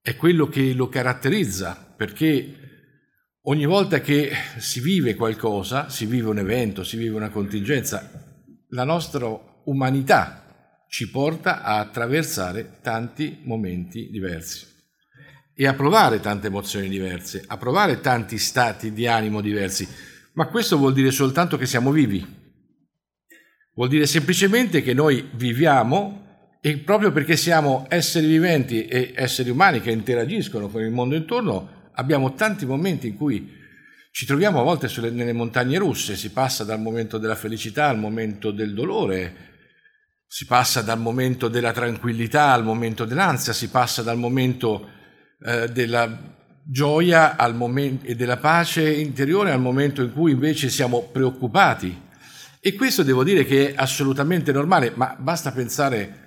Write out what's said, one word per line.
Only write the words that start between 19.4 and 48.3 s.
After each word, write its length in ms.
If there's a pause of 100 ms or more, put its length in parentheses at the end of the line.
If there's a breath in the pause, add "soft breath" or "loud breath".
diversi. 460 (480 loud breath)
Ma 140
questo 280
vuol 180
dire 160
soltanto 460
che 100
siamo 260
vivi. 480 (1300 soft breath)
Vuol 140
dire 180
semplicemente 760
che 120
noi 400
viviamo 880 (420)
E 140
proprio 320
perché 260
siamo 520
esseri 400
viventi 580
e 300
esseri 340
umani 300
che 100
interagiscono 760
con 120
il 120
mondo 240
intorno, 800
abbiamo 400
tanti 320
momenti 420
in 80
cui 360 (600 loud breath)
ci 140
troviamo 340
a 20
volte 240
sulle, 240
nelle 220
montagne 460
russe, 360
si 160
passa 320
dal 180
momento 380
della 160
felicità 540
al 100
momento 540
del 220
dolore, 600 (880 soft breath)
si 220
passa 360
dal 180
momento 480
della 240
tranquillità 800
al 100
momento 440
dell'ansia, 460
si 160
passa 340
dal 140
momento, 720 (560 loud breath)
eh, 240
della 680 (280)
gioia 720
al 200
momen-, 480
e 100
della 220